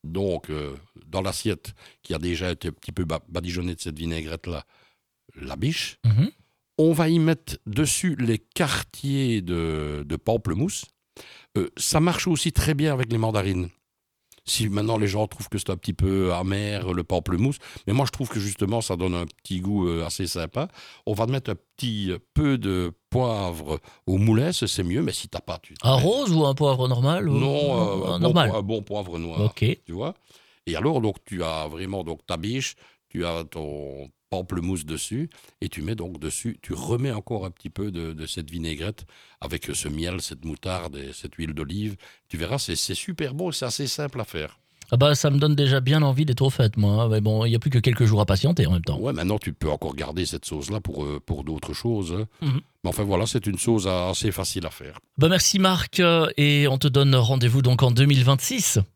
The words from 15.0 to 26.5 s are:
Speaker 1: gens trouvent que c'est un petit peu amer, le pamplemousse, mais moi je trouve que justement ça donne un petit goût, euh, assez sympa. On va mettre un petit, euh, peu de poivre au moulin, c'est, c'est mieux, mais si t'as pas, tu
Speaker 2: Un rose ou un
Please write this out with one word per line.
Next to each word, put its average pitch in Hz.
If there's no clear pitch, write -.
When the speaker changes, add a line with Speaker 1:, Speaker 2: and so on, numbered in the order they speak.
Speaker 1:
gens 107
trouvent -
que 104
c'est -
un 95
petit -
peu 95
amer, 95
le 87
pamplemousse, 92
mais 98
moi 131
je -
trouve 127
que 110
justement 101
ça 95
donne 90
un 87
petit -
goût, 95
euh, 82
assez 92
sympa. 87
On 107
va 110
mettre 131
un 98
petit, 104
euh, 87
peu 143
de 92
poivre 90
au 92
moulin, 110
c'est, 120
c'est 92
mieux, 95
mais -
si -
t'as -
pas, 82
tu -
Speaker 2:
Un 131
rose 208
ou 156
un 135